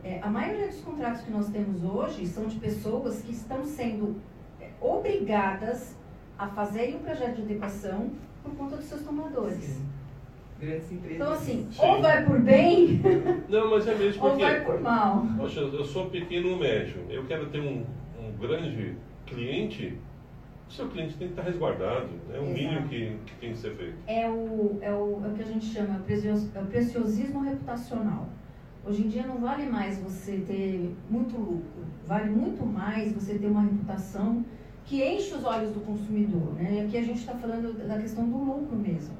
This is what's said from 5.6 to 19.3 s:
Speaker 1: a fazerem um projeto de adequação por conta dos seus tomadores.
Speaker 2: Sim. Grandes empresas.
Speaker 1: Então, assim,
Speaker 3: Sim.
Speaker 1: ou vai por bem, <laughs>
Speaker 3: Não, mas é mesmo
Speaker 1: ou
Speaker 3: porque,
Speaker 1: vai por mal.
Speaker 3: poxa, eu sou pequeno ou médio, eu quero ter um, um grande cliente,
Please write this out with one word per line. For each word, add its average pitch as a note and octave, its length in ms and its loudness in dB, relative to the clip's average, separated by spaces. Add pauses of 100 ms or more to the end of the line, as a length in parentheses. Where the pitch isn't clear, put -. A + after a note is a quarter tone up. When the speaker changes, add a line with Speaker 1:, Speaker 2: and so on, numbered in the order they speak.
Speaker 1:
a G3+ 80 -4
fazerem G#3+ 480 -2
um - 40 -8
projeto B3+ 360 -4
de A3 80 -6
adequação G3+ 640 -4 (340)
por D4 120 -8
conta C#4 220 -6
dos D4+ 80 -8
seus D4 180 -10
tomadores. C4 600 -4
Speaker 2:
Sim. C#3 220 -6 (760)
Grandes D#3+ 320 -6
empresas. F3+ 260 -8
Speaker 1:
Então, D4 160 0
assim, A#3+ 380 -2
Speaker 3:
Sim. C#4 100 2
Speaker 1:
ou F#4+ 200 8
vai D4+ 240 8
por C4+ 140 10
bem, E4+ 600 10 (220)
<laughs> - 260 2
Speaker 3:
Não, G#3+ 200 6
mas G#3+ 180 8
é G#3+ 80 4
mesmo G3+ 280 2
Speaker 1:
ou C4+ 80 8
Speaker 3:
porque, G#3 140 6
Speaker 1:
vai - 180 4
por E3+ 180 2
mal. A3+ 460 6 (100)
Speaker 3:
poxa, C#3 220 -2
eu C#3 240 0
sou F#3 260 -2
pequeno F3 420 0
ou F3+ 60 0
médio, B2+ 520 2
eu - 160 -4
quero D#3 220 -4
ter D3 120 -4
um, C3 240 -2 (360)
um A2 200 -8
grande C3+ 560 -2 (300)
cliente, B2+ 720 -4 (720)